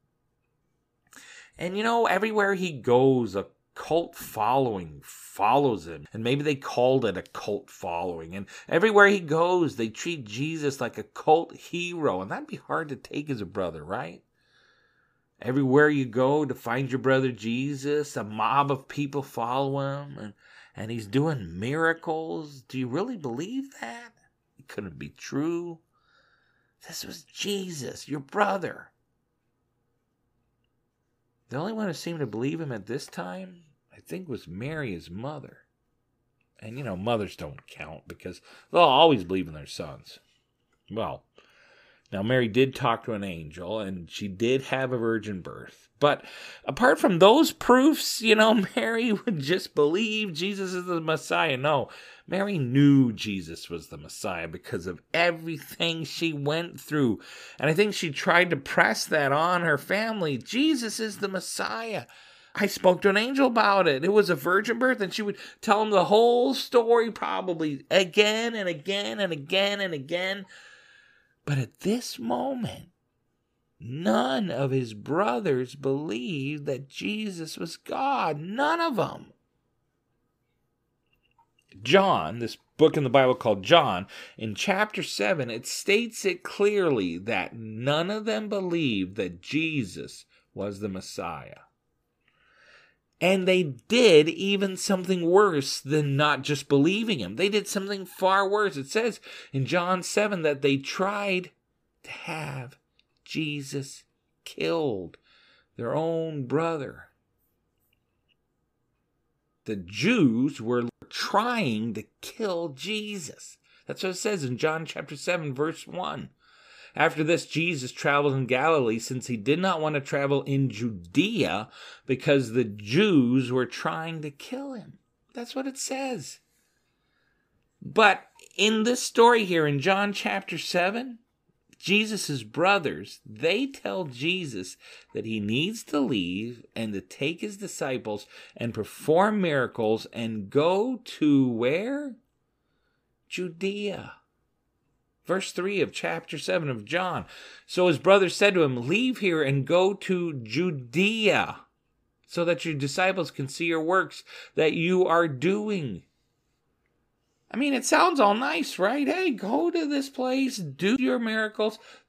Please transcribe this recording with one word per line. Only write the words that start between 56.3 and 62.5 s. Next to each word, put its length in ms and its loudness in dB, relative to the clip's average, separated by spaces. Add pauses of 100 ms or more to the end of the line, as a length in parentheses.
went 460 -4
through. 400 0 (400)
And 100 2
I 40 2
think 200 2
she 180 -4
tried 380 4
to 80 0
press 480 2
that 260 0
on 300 2
her 160 2
family. 600 -2
"Jesus 640 -2
is 180 -6
the 100 -4
Messiah. 800 -6 (500)